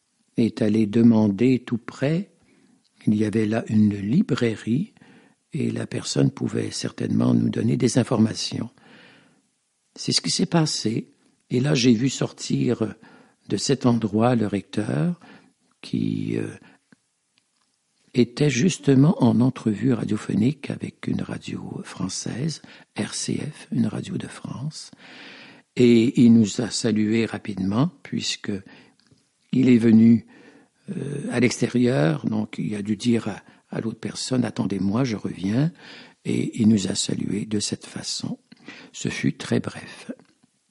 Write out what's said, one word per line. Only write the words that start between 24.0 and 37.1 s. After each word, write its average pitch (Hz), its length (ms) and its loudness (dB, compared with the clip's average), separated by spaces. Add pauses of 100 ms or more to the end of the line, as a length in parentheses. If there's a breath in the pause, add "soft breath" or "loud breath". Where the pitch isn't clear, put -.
de - 120 -10
France. - 640 -12 (840 loud breath)
Et 120 480 6
il 117 100 10
nous 113 280 4
a 104 100 -4
salués 107 560 0
rapidement 101 640 -2 (140)
puisque - 480 -6 (1000 loud breath)
il 131 180 4
est 123 80 8
venu, 113 480 8 (680 soft breath)
euh, - 360 -8
à 120 100 -2
l'extérieur, 123 840 0
donc 110 320 -4
il 107 160 -4
a 104 80 -6
dû 104 140 -2
dire 113 320 0
à, 95 140 -10 (280 soft breath)
à - 100 -6
l'autre 110 200 -8
personne, « 120 460 -4
Attendez-moi, 101 580 -2
je 113 120 -2
reviens. » 107 560 -2 (540 loud breath)
Et - 340 -2
il 107 80 6
nous 101 200 4
a - 60 -4
salués - 520 -4